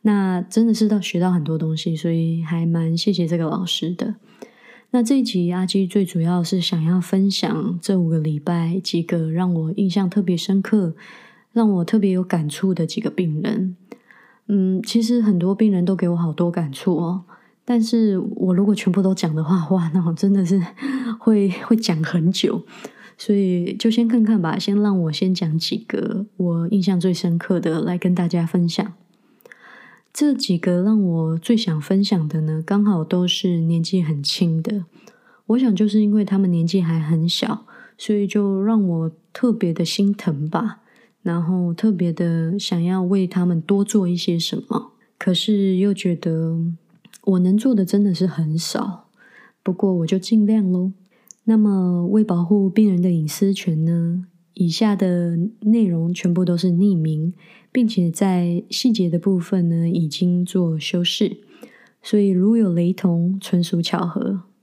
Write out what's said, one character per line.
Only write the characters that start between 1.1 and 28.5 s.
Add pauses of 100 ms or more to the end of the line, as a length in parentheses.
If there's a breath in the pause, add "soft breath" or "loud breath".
到
很
多
东
西，
所
以
还
蛮
谢
谢
这
个
老
师
的。 (800 loud breath)
那
这
一
集
阿
基
最
主
要
是
想
要
分
享
这
五
个
礼
拜
几
个
让
我
印
象
特
别
深
刻， (560 loud breath)
让
我
特
别
有
感
触
的
几
个
病
人。 (720 loud breath)
嗯，
其
实
很
多
病
人
都
给
我
好
多
感
触
哦， (420 soft breath)
但
是
我
如
果
全
部
都
讲
的
话，
哇，
那
我
真
的
是 (600 loud breath)
会， (200)
会
讲
很
久。 (520 loud breath)
所
以
就
先
看
看
吧，
先
让
我
先
讲
几 (100)
个 (100)
我
印
象
最
深
刻
的
来
跟
大
家
分